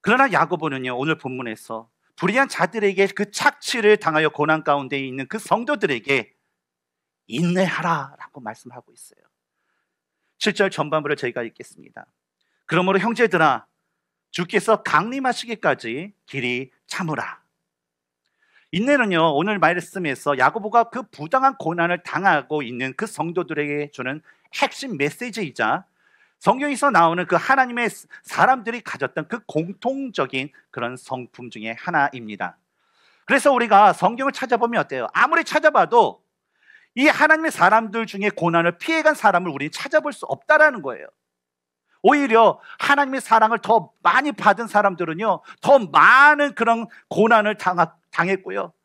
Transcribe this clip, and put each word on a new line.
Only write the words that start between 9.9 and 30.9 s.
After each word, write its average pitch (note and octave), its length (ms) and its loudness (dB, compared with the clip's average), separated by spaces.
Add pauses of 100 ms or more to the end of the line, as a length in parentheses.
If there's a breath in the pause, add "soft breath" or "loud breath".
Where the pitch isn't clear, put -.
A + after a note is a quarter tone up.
칠 G#3 160 -2
절 G3 160 0
전반부를 D3+ 460 -4
저희가 B2 260 -8
읽겠습니다. - 640 -18 (600)
"그러므로 F#3 340 0
형제들아, F#3 680 0 (640)
주께서 F#3 540 -2
강림하시기까지 G#3 1300 -4 (120)
길이 B2+ 440 -6 (160)
참으라." - 540 -8 (1300)
인내는요, F#3+ 640 2
오늘 G3 240 0
말씀에서 D#3+ 800 -2
야고보가 G#3+ 520 2
그 B3 200 -10
부당한 C4 460 0
고난을 E3+ 480 -4
당하고 D3+ 580 0
있는 B2+ 340 -8
그 - 120 -8
성도들에게 D#3 840 -6
주는 C3+ 320 -10 (320 soft breath)
핵심 C4 440 -4
메시지이자 D#3 840 -4 (540)
성경에서 C#4 520 0
나오는 E3+ 360 2
그 F3+ 80 -2
하나님의 A#3+ 540 0 (340 loud breath)
사람들이 A#3 600 0
가졌던 - 440 -8
그 A#3 200 -10
공통적인 F3 1040 -6 (200 soft breath)
그런 A#2+ 260 -8